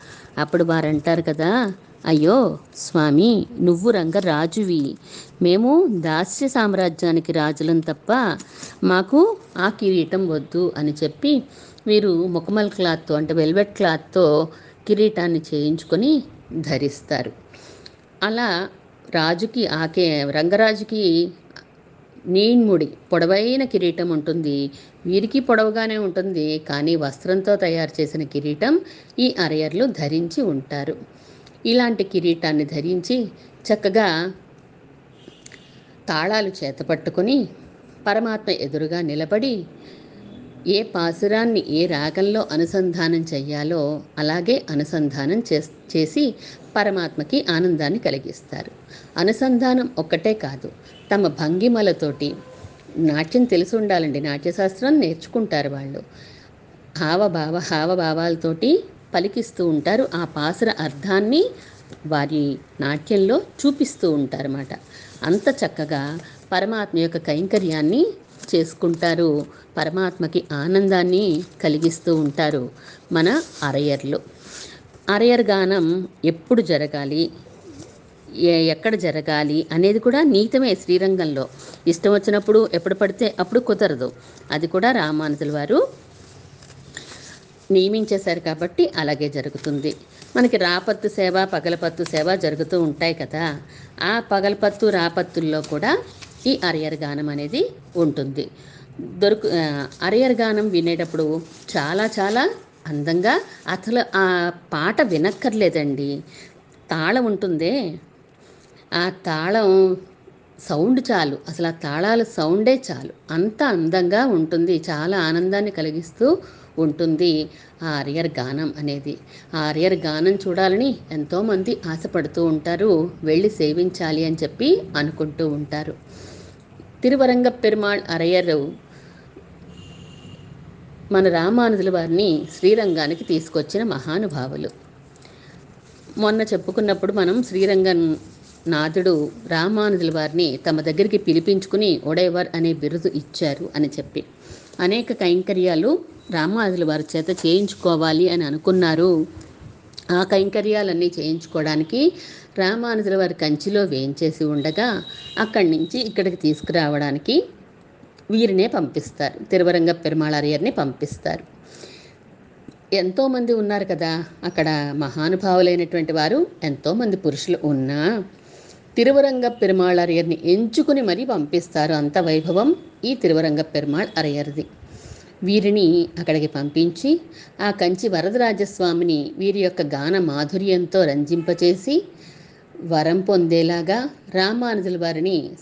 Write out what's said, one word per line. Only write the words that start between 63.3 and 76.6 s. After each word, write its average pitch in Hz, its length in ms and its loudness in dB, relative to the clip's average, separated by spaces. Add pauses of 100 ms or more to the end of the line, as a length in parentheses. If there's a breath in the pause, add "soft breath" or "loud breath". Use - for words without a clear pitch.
చూపిస్తూ 269 440 0
ఉంటారన్నమాట. 143 580 -4 (540 loud breath)
అంత 202 260 2
చక్కగా 156 720 -4 (340 loud breath)
పరమాత్మ 196 460 -2
యొక్క 165 180 0
కైంకర్యాన్ని 165 920 0 (480)
చేసుకుంటారు, 165 920 0 (300 loud breath)
పరమాత్మకి 175 760 -2
ఆనందాన్ని 180 920 2 (200)
కలిగిస్తూ 165 540 0
ఉంటారు 147 540 0 (420 loud breath)
మన 185 300 2 (200)
అరయర్లు. 139 580 -2 (880 loud breath)
అరయర్ 233 320 4
గానం 185 680 2 (160)
ఎప్పుడు 165 380 2